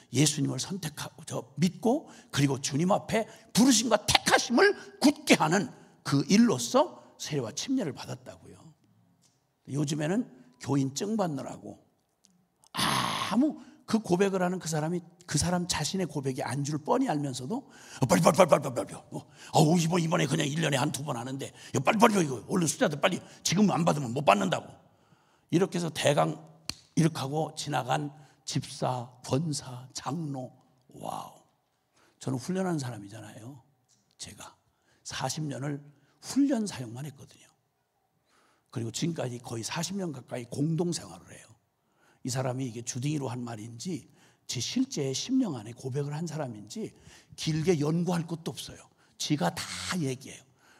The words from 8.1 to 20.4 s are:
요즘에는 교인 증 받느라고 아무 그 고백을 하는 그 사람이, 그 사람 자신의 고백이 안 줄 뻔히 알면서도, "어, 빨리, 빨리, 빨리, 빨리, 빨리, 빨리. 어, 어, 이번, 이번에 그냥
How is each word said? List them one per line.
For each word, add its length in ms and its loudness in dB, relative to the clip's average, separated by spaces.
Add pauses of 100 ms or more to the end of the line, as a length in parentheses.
요즘에는 640 -2 (280)
교인 340 0
증 240 -4
받느라고 640 -6 (880)
아무 880 0 (280)
그 120 2
고백을 440 2
하는 160 0
그 80 -8
사람이, 340 -2 (240)
그 120 -2
사람 300 2
자신의 400 -2
고백이 360 -4
안 200 -2
줄 200 -2
뻔히 260 2
알면서도, 460 -2 (460)
"어, 40 6
빨리, 160 4
빨리, 140 6
빨리, 140 8
빨리, 120 6
빨리, 140 -6
빨리. 180 -4
어, 320 -12 (280)
어, 240 6
이번, 240 2
이번에 260 2
그냥 180 0